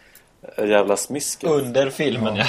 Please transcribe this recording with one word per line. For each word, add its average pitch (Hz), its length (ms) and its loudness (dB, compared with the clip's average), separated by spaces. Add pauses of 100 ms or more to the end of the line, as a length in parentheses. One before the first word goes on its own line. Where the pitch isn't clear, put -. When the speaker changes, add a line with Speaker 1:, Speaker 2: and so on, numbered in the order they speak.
(560)
Speaker 1:
eh, 113 120 -2
jävla 101 280 4
smisket. - 540 -4
Speaker 2:
Under 135 400 2
filmen, 113 460 -2
Speaker 3:
Ja. - 120 0